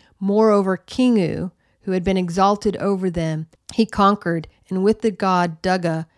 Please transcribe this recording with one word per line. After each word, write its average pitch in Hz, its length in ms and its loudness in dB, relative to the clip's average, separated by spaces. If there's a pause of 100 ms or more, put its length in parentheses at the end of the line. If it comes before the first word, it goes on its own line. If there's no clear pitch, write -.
(200)
Moreover, 202 580 2
Kingu, 196 760 0 (300)
who 196 100 -6
had 185 120 -2
been 190 140 0
exalted 190 600 0
over 190 320 -2
them, 160 380 -4 (260)
he 226 120 2
conquered, 196 640 0 (220)
and 185 140 -2
with 214 180 2
the 226 100 0
god 175 500 -2
Duga 170 460 -2 (100)